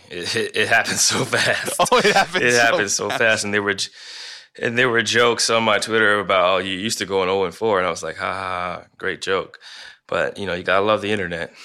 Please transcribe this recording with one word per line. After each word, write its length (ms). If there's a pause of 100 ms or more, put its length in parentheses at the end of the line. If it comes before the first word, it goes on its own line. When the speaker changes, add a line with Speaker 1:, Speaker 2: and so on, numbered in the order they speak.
Speaker 1:
It, 260
it, 220
it 100
happened 300
so 280
<laughs> 0
fast. 540
Speaker 2:
Oh, 200
it 160
happened 300
Speaker 1:
It 80
Speaker 2:
so 60
Speaker 1:
happened 320
so 180
Speaker 2:
fast. 100
Speaker 1:
fast. 260
And 80
there 80
were 140
j-, 160 (680)
and 200
there 100
were 140
jokes 480
on 120
my 140
Twitter 420
about, 360
"Oh, 20
you 160
used 240
to 80
go 160
in 80
oh 140
and 100
four." 240
And 80
I 60
was 100
like, 160
"Ha, 160
ha, 60 (400)
ha, 40 (140)
great 240
joke." 380 (480)
But, 300
you 80
know, 80
you 80
gotta 240
love 160
the 100
internet. 400 (140)